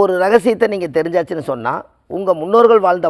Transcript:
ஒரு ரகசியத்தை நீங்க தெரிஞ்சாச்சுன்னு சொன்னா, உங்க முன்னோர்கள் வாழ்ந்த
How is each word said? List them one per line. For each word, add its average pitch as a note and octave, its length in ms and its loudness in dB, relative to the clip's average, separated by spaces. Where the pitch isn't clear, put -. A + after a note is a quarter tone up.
ஒரு F#3+ 120 2
ரகசியத்தை G#3+ 500 0
நீங்க F3+ 220 -6
தெரிஞ்சாச்சுன்னு E3 560 -4
சொன்னா, A#2+ 220 -4
உங்க F#3+ 140 -4
முன்னோர்கள் A3 440 4
வாழ்ந்த F3 240 0